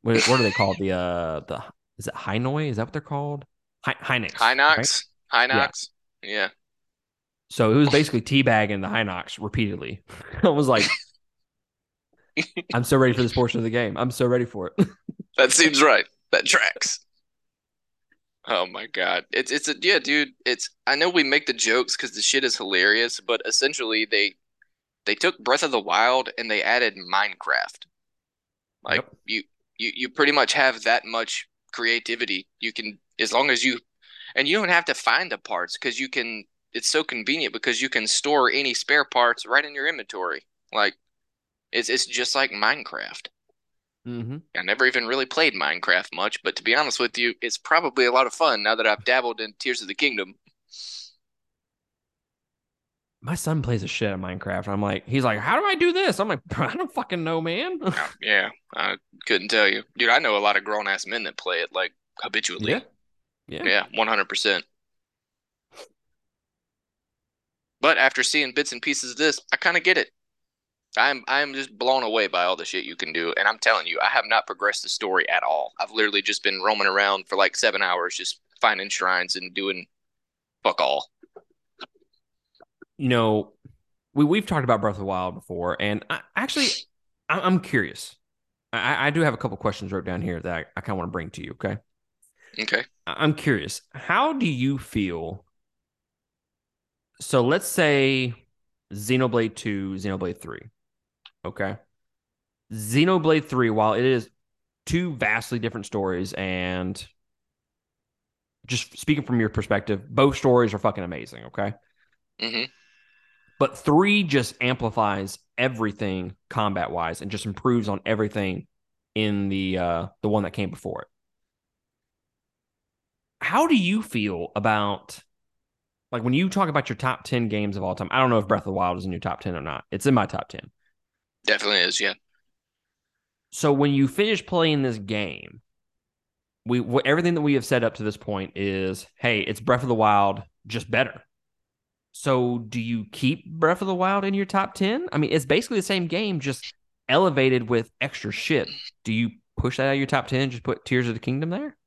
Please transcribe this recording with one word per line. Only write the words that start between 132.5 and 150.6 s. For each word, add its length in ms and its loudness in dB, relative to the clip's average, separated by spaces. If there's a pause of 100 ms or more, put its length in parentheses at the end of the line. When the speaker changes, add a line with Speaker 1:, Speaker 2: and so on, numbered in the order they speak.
Speaker 1:
So 220 0
when 200 4
you 140 4
finish 380 0
playing 380 2
this 160 -2
game, 640 -8 (1040)
we, 160 2
wh-, 240 0
everything 300 2
that 60 0
we 140 4
have 100 0
said 180 2
up 120 0
to 80 -10
this 140 -4
point 400 -8
is, 500 -2 (100)
hey, 240 2
it's 200 -4
Breath 220 2
of 60 -4
the 60 4
Wild, 480 4 (240)
just 240 -8
better. 320 -2 (920)
So 460 0
do 220 -6
you 300 -4
keep 400 -2
Breath 300 2
of 80 -4
the 60 0
Wild 300 0
in 100 0
your 100 0
top 300 -2
ten? 380 0
I 60 0
mean, 140 2
it's 140 2
basically 320 0
the 40 0
same 240 -2
game, 340 -2
just 340 -8 (340)
elevated 600 4
with 220 0 (100)
extra 300 -6
shit. 380 -2 (360)
Do 80 -2
you 180 0 (260)
push 220 -4
that 100 0
out 40 2
of 60 0
your 80 0
top 220 -2
ten, 220 0
just 120 -10